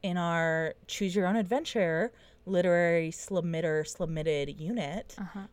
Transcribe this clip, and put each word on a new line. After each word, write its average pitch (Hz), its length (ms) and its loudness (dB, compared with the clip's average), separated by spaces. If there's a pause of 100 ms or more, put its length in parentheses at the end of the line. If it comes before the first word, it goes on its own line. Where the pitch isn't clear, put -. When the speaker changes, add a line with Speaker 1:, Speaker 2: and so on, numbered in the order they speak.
Speaker 1:
in 180 160 -2
our 165 560 0 (120)
Choose 190 300 -2
Your 190 100 4
Own 196 100 2
Adventure 208 760 0 (320)
literary 175 680 4
slamitter 165 760 -2
slamitted 156 720 -2
unit. 170 580 -6
Speaker 2:
Uh-huh, 196 220 -10 (120)